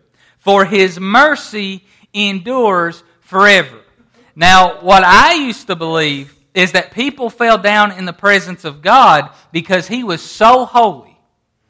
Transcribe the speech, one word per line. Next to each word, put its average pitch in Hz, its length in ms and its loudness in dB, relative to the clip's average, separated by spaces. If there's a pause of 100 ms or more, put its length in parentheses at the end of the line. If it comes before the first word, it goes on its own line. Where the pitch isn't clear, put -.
(380)
for 196 260 0
his 185 360 -2
mercy 208 880 -2 (260)
endures 196 880 -4 (200)
forever." 185 580 0 (560)
Now, 180 460 2
what 190 220 4
I 226 320 4
used 269 320 -8
to 185 80 -6
believe 160 600 -6 (180)
is 185 200 -2
that 180 180 -4
people 262 400 -8
fell 233 260 0
down 208 360 0
in 185 120 -12
the 175 80 -10
presence 185 500 -4
of 147 200 -14
God 180 480 4 (200)
because 170 360 -4
he 247 160 -8
was 175 180 -8
so 247 440 0
holy 208 520 -4 (520)